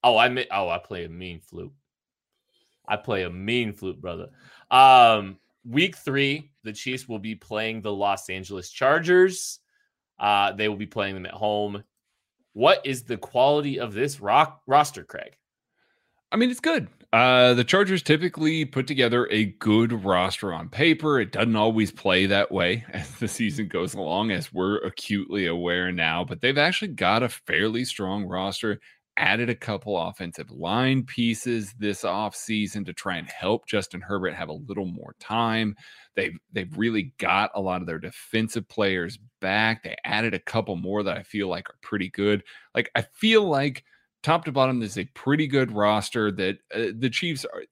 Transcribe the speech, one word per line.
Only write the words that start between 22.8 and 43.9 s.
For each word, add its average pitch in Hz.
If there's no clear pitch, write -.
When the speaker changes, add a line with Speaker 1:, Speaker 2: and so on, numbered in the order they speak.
Speaker 2:
<laughs> -
as -
the 117
season 110
goes 87
along, 92
as 87
we're 95
acutely 98
aware 87
now, 85
but 82
they've 135
actually 175
got 104
a 120
fairly 110
strong 101
roster, 98
added 110
a 120
couple 104
offensive 85
line 123
pieces 117
this 104
offseason 104
to 87
try 90
and 82
help 104
Justin -
Herbert 92
have 82
a -
little 98
more -
time. 113
They've, 90
they've 87
really 107
got 95
a 101
lot 90
of 87
their 82
defensive 110
players 95
back. 110
They -
added 107
a -
couple 107
more 92
that 92
I 92
feel 98
like 87
are -
pretty 95
good. 104
Like, -
I 117
feel 220
like 143